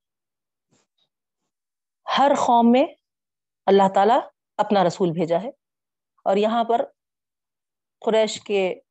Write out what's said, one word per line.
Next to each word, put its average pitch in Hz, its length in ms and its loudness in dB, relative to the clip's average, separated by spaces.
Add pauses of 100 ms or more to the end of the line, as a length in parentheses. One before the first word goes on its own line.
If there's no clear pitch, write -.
(2250)
ہر 277 140 2 (140)
قوم 233 260 4
میں 262 120 2 (840)
اللہ 196 160 4 (120)
تعالیٰ 220 260 2 (360)
اپنا 208 280 0
رسول 175 260 -2
بھیجا 165 320 -4
ہے، 240 60 -12 (760)
اور 196 120 0
یہاں 220 280 -2
پر 233 160 0 (1200)
قریش 220 400 -2
کے 190 400 -4 (100)